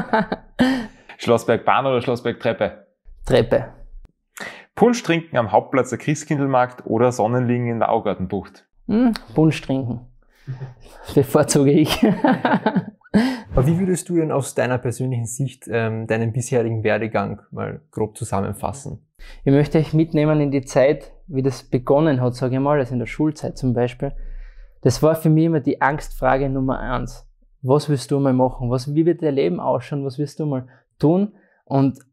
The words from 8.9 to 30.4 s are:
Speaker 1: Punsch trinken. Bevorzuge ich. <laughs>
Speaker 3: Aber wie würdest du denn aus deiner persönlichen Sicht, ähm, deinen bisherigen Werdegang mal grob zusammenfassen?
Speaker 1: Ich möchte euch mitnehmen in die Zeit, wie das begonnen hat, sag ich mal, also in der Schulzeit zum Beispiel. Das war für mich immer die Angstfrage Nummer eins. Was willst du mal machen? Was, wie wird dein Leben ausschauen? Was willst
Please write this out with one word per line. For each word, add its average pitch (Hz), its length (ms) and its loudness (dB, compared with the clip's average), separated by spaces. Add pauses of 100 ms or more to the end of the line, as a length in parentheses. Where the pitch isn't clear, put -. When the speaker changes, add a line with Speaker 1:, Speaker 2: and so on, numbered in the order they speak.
Speaker 1:
Punsch 156 280 2
trinken. 123 380 -4 (1120)
Bevorzuge 143 580 4
ich. 156 360 4
<laughs> - 1500 0
Speaker 3:
Aber 131 120 4
wie 165 120 2
würdest 185 300 -2
du 175 80 -2
denn 156 160 2
aus 131 220 -4
deiner 123 240 0
persönlichen 123 480 -4
Sicht, - 440 -8
ähm, 113 380 -2
deinen 113 240 0
bisherigen 113 500 -2
Werdegang 107 580 -2 (120)
mal 104 280 -8 (120)
grob 110 240 -6
zusammenfassen? - 880 -8 (380)
Speaker 1:
Ich 139 80 4
möchte 143 260 4
euch 151 160 0
mitnehmen 156 460 2
in 143 100 0
die 135 140 -2
Zeit, - 480 2 (160)
wie 131 140 -2
das 131 200 -2
begonnen 139 580 2
hat, 123 140 0
sag 123 180 -2
ich 131 60 0
mal, 143 200 2
also 131 140 -2
in 123 60 -4
der 117 80 -4
Schulzeit 156 500 -4
zum 127 160 0
Beispiel. 123 400 -2 (680)
Das - 200 2
war 156 120 4
für 160 160 2
mich 156 140 4
immer 165 160 2
die 135 200 -2
Angstfrage 135 680 0
Nummer 135 280 -2
eins. 123 480 -8 (360)
Was 143 260 2
willst 139 220 -2
du 143 100 2
mal 135 140 2
machen? 127 340 0
Was, 131 260 -2
wie 160 120 2
wird 170 160 0
dein 147 120 0
Leben 160 260 0
ausschauen? 131 440 -4
Was 131 140 -6
willst 147 220 -6